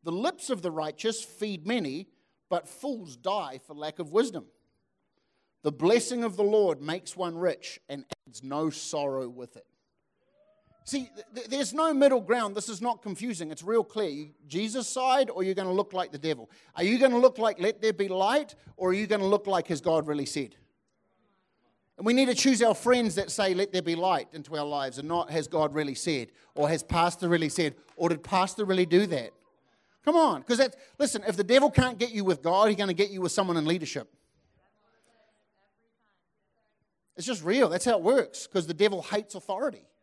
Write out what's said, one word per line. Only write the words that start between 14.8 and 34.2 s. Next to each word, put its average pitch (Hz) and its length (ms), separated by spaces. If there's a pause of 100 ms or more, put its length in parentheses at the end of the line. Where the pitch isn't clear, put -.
side, 262 420
or 185 120
you're 190 120
gonna 185 180
look 196 200
like 180 200
the 143 60
devil? 139 320 (240)
Are 170 80
you 220 160
gonna 247 200
look 247 200
like, 214 220
"Let 208 200
there 220 120
be 196 160
light," 214 460 (220)
or 185 140
are 185 40
you 208 120
gonna 196 220
look 202 180
like, 180 220
"Has 147 120
God 160 260
really 147 200
said?" 135 300 (1400)
And 202 80
we 233 80
need 262 120
to 247 80
choose 240 280
our 220 120
friends 233 420
that 190 140
say, 190 220
"Let 196 200
there 180 100
be 165 120
light," 170 380
into 151 240
our 147 80
lives 139 340
and 147 80
not, 170 240
"Has 156 160
God 151 280
really 147 200
said?" 139 380 (220)
or, 147 140
"Has 160 140
Pastor 170 460
really 165 220
said?" 151 260 (200)
or, 170 120
"Did 165 160
Pastor 196 400
really 185 220
do 180 220
that?" 127 260 (680)
Come 320 140
on, 302 260
'cause 240 140
that's, 262 200 (220)
listen, 233 300
if 180 80
the 202 80
devil 269 260
can't 254 280
get 233 120
you 208 140
with 180 160
God, 190 280
he's 208 80
gonna 196 180
get 202 160
you 190 100
with 175 120
someone 180 260
in 151 80
leadership. 156 440 (3000)